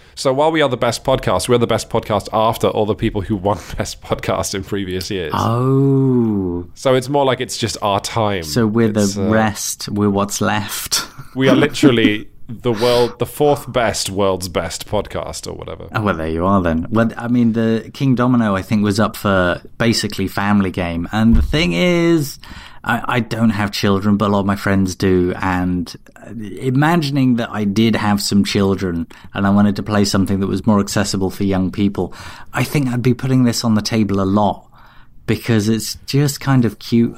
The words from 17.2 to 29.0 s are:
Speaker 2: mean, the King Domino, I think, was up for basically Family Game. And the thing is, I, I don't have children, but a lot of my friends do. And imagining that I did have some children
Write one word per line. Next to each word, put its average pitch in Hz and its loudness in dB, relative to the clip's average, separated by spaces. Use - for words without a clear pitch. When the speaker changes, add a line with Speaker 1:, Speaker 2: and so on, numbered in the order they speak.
Speaker 2:
mean, 120 2
the 113 -2
King 135 0
Domino, 120 2
I 92 -2
think, 104 0
was 104 2
up 101 0
for 92 2
basically 107 0
Family 101 0
Game. 85 -4
And 110 4
the - 6
thing 170 0
is, 170 2
I, 117 -2
I 123 0
don't 113 0
have 101 -2
children, 101 2
but 104 2
a - 2
lot 101 2
of 98 0
my 98 2
friends 98 0
do. 90 2
And 90 -2
imagining 135 2
that 117 -2
I 107 -2
did 107 2
have 104 0
some 101 2
children 95 0